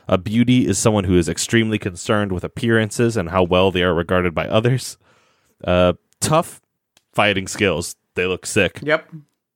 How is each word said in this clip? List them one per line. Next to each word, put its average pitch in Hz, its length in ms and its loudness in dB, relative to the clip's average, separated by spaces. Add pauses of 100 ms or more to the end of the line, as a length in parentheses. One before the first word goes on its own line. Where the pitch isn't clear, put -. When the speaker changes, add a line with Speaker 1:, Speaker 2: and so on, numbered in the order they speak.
Speaker 1:
A 95 120 2
beauty 117 480 2
is 98 120 0
someone 107 260 2
who 90 120 2
is 82 120 2
extremely 110 500 0
concerned 104 520 -2
with 90 140 -4
appearances 113 720 -2
and 85 140 -4
how 92 120 2
well 90 280 4
they 87 120 0
are 87 120 2
regarded 87 400 0
by 80 140 -2
others. 120 500 -2 (680)
Uh, 90 300 2 (260)
tough, - 400 -2 (520)
fighting 98 360 0
skills, 90 480 -2 (180)
they 90 120 -2
look 90 200 -4
sick. 95 360 0
Speaker 2:
Yep. 151 260 -2 (480)